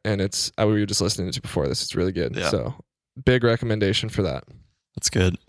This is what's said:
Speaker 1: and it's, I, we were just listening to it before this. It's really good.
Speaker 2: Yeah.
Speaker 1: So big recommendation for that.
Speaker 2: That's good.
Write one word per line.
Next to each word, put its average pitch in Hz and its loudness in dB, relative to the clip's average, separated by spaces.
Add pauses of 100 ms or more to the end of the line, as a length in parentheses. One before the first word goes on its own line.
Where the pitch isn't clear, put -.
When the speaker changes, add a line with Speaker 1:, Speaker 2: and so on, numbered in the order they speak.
Speaker 1:
and 101 0
it's, - -2
I, 110 2
we 107 4
were 104 2
just 101 -2
listening 90 -2
to - -6
it - -8
before - -2
this. 65 -2
It's - -8
really 90 0
good. 82 -2
Speaker 2:
Yeah. - -2
Speaker 1:
So 69 -2 (520)
big 127 6
recommendation 110 2
for 104 -2
that. 69 -4 (500)
Speaker 2:
That's - -4
good. 92 2 (140)